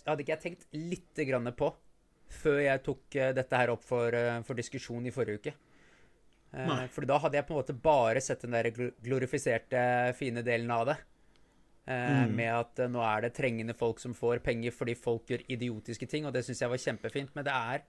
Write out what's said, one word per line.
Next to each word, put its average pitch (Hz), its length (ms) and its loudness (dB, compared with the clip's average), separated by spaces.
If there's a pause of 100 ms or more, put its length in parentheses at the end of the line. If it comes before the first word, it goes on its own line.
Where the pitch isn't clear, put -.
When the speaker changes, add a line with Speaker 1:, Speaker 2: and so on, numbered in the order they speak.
Speaker 1:
hadde 147 180 -2
ikke 160 140 -2
jeg - 40 -12
tenkt 175 320 -10
litt 170 420 -8
grann 127 380 -2
på 143 200 0 (560)
før 143 340 2
jeg 139 200 2
tok, - 320 -6
eh, 131 180 2
dette 131 240 0
her 123 140 4
opp 113 120 -4
for, 117 300 2
eh, 120 300 2
for - 120 -6
diskusjon 120 520 -6
i 123 40 -6
forrige 104 280 -2
uke. 147 140 -8 (1000)
Eh, 135 140 -6
Speaker 2:
Nei. 127 200 0
Speaker 1:
fordi 143 200 -6
da 139 120 6
hadde 143 160 0
jeg 143 120 2
på 165 80 -4
en 139 80 0
måte 131 180 -6
bare 131 400 6
sett - 200 -4
den 120 100 -6
der 117 200 2
gl-, 120 220 -4 (100)
glorifiserte, 123 1120 2
fine 120 280 -2
delen 117 280 2
av 117 160 2
det. 156 100 0 (920)
Eh, 127 400 2
Speaker 2:
Mm. 107 80 0
Speaker 1:
med 113 180 0
at, 117 260 -2
eh, 123 80 2
nå 123 120 -2
er 110 220 2
det 120 120 -2
trengende 117 400 -2
folk 113 260 0
som 123 140 -8
får 120 300 0
penger 117 280 -2
fordi 117 220 -4
folk 117 340 -2
gjør 123 200 -4
idiotiske 120 640 -6
ting, 151 160 -4
og 139 80 -6
det 127 100 -2
synes 123 160 -6
jeg 123 100 0
var 127 80 0
kjempefint. 127 560 -4
Men 143 120 -6
det 139 80 0
er 127 360 -2